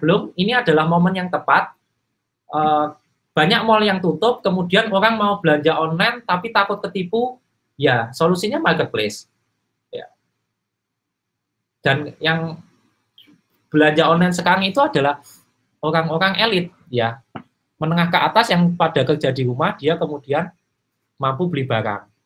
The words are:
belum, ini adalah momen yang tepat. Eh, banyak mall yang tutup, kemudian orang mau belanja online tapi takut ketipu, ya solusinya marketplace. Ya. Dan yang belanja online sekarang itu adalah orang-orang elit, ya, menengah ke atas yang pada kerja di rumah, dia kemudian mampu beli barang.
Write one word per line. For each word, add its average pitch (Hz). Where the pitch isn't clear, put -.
belum, 165
ini 214
adalah 160
momen 175
yang 180
tepat. -
Eh, 151
banyak 180
mall 214
yang 185
tutup, 214
kemudian 185
orang 214
mau 202
belanja 151
online 180
tapi 180
takut 202
ketipu, 202
ya 123
solusinya 180
marketplace. 151
Ya. -
Dan 139
yang 160
belanja 151
online 175
sekarang 185
itu 190
adalah 143
orang-orang 165
elit, 190
ya, 117
menengah 170
ke -
atas 160
yang 175
pada 160
kerja 147
di 131
rumah, 135
dia 160
kemudian 147
mampu 135
beli 135
barang. 107